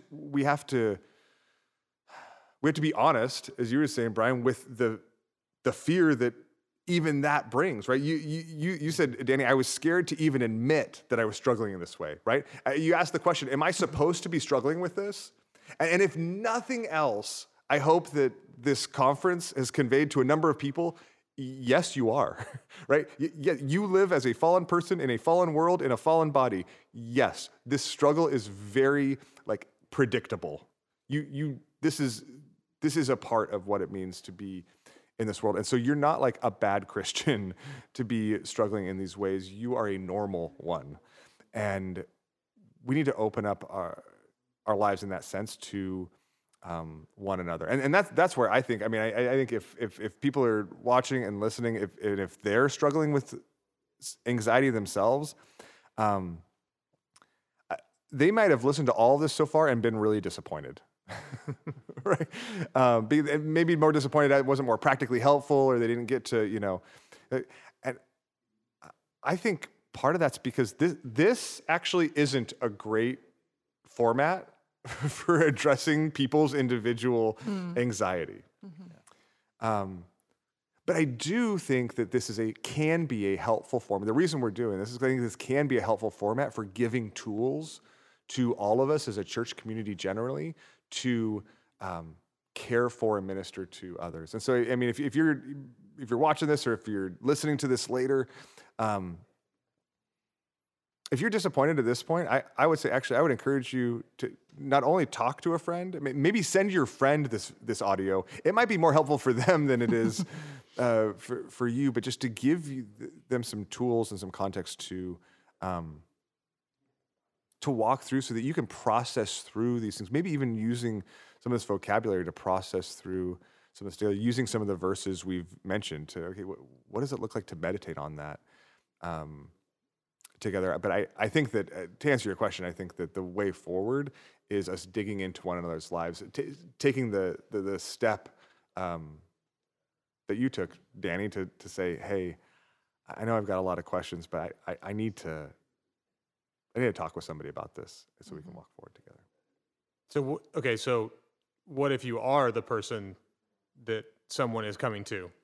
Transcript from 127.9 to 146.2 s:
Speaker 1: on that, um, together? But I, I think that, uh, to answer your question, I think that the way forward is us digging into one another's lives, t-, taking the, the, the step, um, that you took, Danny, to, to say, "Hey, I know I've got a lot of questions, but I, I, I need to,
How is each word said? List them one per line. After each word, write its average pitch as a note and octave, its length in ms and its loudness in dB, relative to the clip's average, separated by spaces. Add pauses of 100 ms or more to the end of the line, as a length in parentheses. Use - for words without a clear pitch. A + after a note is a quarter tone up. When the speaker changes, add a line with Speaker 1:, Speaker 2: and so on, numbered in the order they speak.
Speaker 1:
on D2+ 200 -10
that, D2 220 -12 (640)
um, D#2 460 -10 (920)
together? F#2 400 0
But G2 120 0
I, F#2 160 0 (100)
I A2 120 -2
think D3 220 0
that, G2+ 200 -2
uh, F2 160 -10 (120)
to D3 120 0
answer A#2 180 2
your F2+ 60 -4
question, F#2+ 300 -4
I F2 60 -6
think F2+ 260 -12
that E2+ 160 -8
the G2 100 -6
way F#2 280 -2
forward A2+ 600 -4 (380)
is G2 200 -2
us F#2+ 160 -8
digging G2+ 340 -6
into F#2 240 -8
one F2+ 140 -4
another's E2+ 340 -8
lives, E2+ 320 -6 (100)
t-, C#3 200 -8 (260)
taking C3 320 0
the, F#2+ 260 0 (140)
the, G#2 100 -4
the F#2+ 180 -4
step, - 500 -2 (460)
um, E2 420 -8 (1080)
that G2+ 100 -4
you C3 120 0
took, F#2 260 -6 (240)
Danny, F#2+ 300 -4
to, F#2+ 200 -6 (100)
to - 100 -20
say, F2+ 260 -4
"Hey, F2+ 400 -4 (800)
I - 80 -10
know A2+ 140 0
I've G#2 80 -2
got F#2+ 140 -2
a - 20 0
lot F2+ 180 -2
of E2+ 60 -12
questions, F2 420 -6
but E2 260 -8 (140)
I, F#2 60 -6
I, - 40 -10 (120)
I G#2 40 -8
need A2 240 -4
to, D#2 300 -10 (1300)